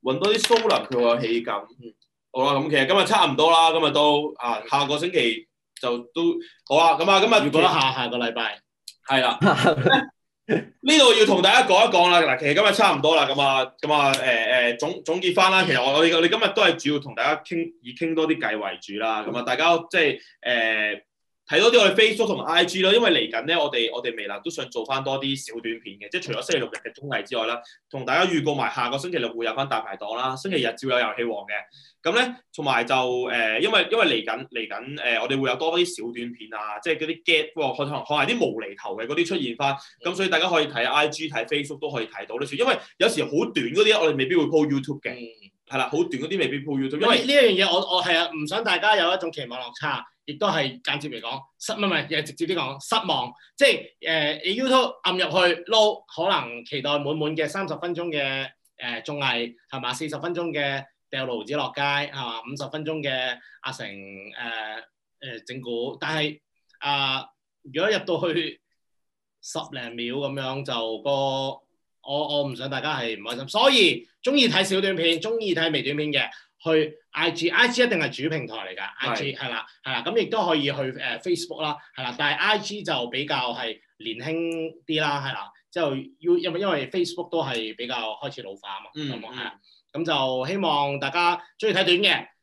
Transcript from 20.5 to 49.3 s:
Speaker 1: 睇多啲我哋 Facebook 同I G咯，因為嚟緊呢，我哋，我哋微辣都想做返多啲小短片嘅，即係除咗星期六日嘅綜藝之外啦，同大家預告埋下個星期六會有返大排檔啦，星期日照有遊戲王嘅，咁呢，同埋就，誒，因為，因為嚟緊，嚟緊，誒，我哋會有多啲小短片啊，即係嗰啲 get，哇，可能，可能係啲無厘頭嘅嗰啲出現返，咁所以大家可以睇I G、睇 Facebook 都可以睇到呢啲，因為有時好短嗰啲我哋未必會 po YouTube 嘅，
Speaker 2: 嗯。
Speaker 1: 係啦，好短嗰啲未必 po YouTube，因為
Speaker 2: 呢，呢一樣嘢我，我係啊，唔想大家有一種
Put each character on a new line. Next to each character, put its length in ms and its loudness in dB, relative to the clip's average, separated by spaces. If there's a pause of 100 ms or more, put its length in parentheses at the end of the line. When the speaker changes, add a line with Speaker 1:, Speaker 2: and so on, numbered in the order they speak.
Speaker 1:
睇 140 2
多 120 8
啲 60 8
我 100 8
哋 60 2
Facebook 320 4
同 160 -2
I 220 4
G 180 -2
咯， 100 6
因 100 6
為 80 4
嚟 200 2
緊 160 -4
呢， 160 0
我 100 0
哋， 200 0
我 100 -8
哋 140 -4
微 100 -8
辣 140 -8
都 100 -8
想 200 -8
做 140 -6
返 200 -4
多 160 -2
啲 160 -4
小 240 -12
短 200 -6
片 180 -16
嘅， 140 -18
即 60 -4
係 40 -6
除 100 -8
咗 100 -6
星 100 -4
期 60 2
六 100 -2
日 80 -12
嘅 180 -14
綜 140 -18
藝 140 -4
之 160 -8
外 80 -2
啦， 140 -4 (300)
同 140 -10
大 140 0
家 120 4
預 140 0
告 100 0
埋 160 -2
下 200 -2
個 80 -4
星 140 -6
期 60 -4
六 160 -4
會 120 -4
有 80 -2
返 140 -2
大 120 -2
排 160 -10
檔 200 -10
啦， 200 -2
星 140 -8
期 80 0
日 40 0 (120)
照 140 -6
有 100 2
遊 80 2 (120)
戲 60 -2
王 200 -6
嘅， 80 -10 (500)
咁 140 -2
呢， 200 0 (180)
同 100 -8
埋 200 2
就， 100 0
誒， 640 0
因 100 0
為， 220 2
因 60 0
為 80 4
嚟 180 0
緊， 240 -6
嚟 200 -8
緊， 280 -10
誒， 240 -2
我 80 -2
哋 100 0
會 120 0
有 60 0
多 220 0
啲 60 4
小 180 -8 (120)
短 180 -8
片 220 -18
啊， 280 -8
即 100 -4
係 40 0
嗰 120 -6
啲 160 -8
get， 360 2
哇， 160 -2
可 80 -2
能， 80 -6 (120)
可 100 -4
能 100 2
係 60 -2
啲 160 2
無 140 -4
厘 140 -12
頭 220 -10
嘅 100 -8
嗰 80 -6
啲 120 0
出 100 -4
現 200 -4
返， 200 -2 (260)
咁 120 -4
所 100 -2
以 60 -2
大 80 2
家 100 2
可 140 2
以 40 0
睇 240 -2
I 180 2
G、 200 -6
睇 160 -4
Facebook 340 -4
都 120 -8
可 100 -6
以 60 -6
睇 200 -14
到 100 -10
呢 100 -4
啲， 120 -10
因 60 2
為 140 0 (180)
有 100 4
時 160 0
好 80 -4 (220)
短 140 -2
嗰 180 2
啲 160 4
我 100 2
哋 60 -2
未 80 0
必 100 -2
會 100 4
po 220 2
YouTube 360 -4
嘅， 100 -8
Speaker 2:
嗯。 400 -18 (140)
Speaker 1:
係 120 -8
啦， 140 2
好 60 -2
短 120 2
嗰 160 -6
啲 120 -4
未 100 0
必 120 -4
po 180 -4
YouTube， 220 -2
因 60 2
為 120 6
Speaker 2:
呢， 60 -2
呢 80 0
一 40 6
樣 300 6
嘢 40 0
我， 260 0
我 60 2
係 140 2
啊， 160 0
唔 140 -6
想 180 -4
大 140 0
家 180 4
有 180 2
一 40 -2
種 140 -6